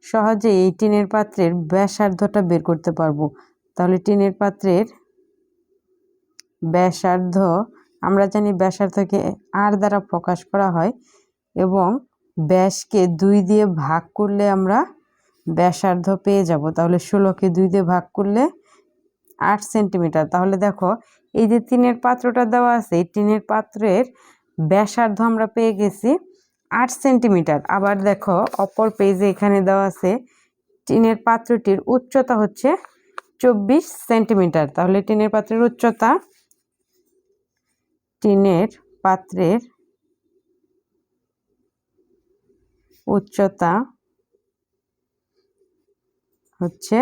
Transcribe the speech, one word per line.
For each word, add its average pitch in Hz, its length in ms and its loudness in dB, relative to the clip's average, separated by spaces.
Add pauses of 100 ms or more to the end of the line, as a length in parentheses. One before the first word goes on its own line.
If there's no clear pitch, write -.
সহজেই 214 560 0
এই 185 100 4
টিনের 208 360 0
পাত্রের 208 440 0 (160)
ব্যাসার্ধটা 202 760 0
বের 170 220 0
করতে 165 280 -2
পারবো। 156 340 -2 (520)
তাহলে 180 200 2
টিনের 196 360 0
পাত্রের 196 520 0 (1800)
ব্যাসার্ধ, 180 760 -2 (640)
আমরা 196 260 2
জানি 208 260 -2
ব্যাসার্ধকে 190 680 -2 (340)
আর 202 240 0
দ্বারা 202 240 0
প্রকাশ 175 420 -4
করা 196 260 -2
হয় 175 220 0 (640)
এবং 185 320 0 (500)
ব্যাসকে 185 640 0 (160)
দুই 196 240 4
দিয়ে 208 240 2 (120)
ভাগ 156 260 -2 (100)
করলে 202 360 -2
আমরা 190 280 0 (720)
ব্যাসার্ধ 180 680 0
পেয়ে 196 300 0
যাব। 160 260 -2
তাহলে 170 280 0
ষোলোকে 196 500 0
দুই 185 200 2
দিয়ে 190 160 0
ভাগ 180 180 0 (100)
করলে 202 300 0 (960)
আট 208 240 0
সেন্টিমিটার। 175 680 0
তাহলে 185 280 0
দেখো, 190 320 -2 (440)
এই 226 140 2
যে 233 120 2
টিনের 247 420 0
পাত্রটা 247 440 0
দেওয়া 240 280 0
আছে, 226 220 -4
এই 175 100 0
টিনের 208 380 -2
পাত্রের 214 600 -2 (520)
ব্যাসার্ধ 202 640 0
আমরা 226 260 0
পেয়ে 226 260 -2
গেছি 202 360 -2 (600)
আট 247 220 -2
সেন্টিমিটার। 202 720 2
আবার 202 360 0
দেখো, 202 340 0 (200)
অপর 202 340 -2
পেজে 196 380 0
এখানে 202 320 0
দেওয়া 196 240 2
আছে 185 260 -2 (760)
টিনের 226 360 2
পাত্রটির 226 600 0
উচ্চতা 254 500 0
হচ্ছে 214 340 0 (680)
চব্বিশ 247 460 2 (160)
সেন্টিমিটার। 190 720 0
তাহলে 185 280 0
টিনের 214 280 0
পাত্রের 220 320 -2
উচ্চতা, 240 480 0 (2250)
টিনের 196 460 2 (320)
পাত্রের 190 580 -2 (3500)
উচ্চতা 196 680 0 (3000)
হচ্ছে 180 400 -4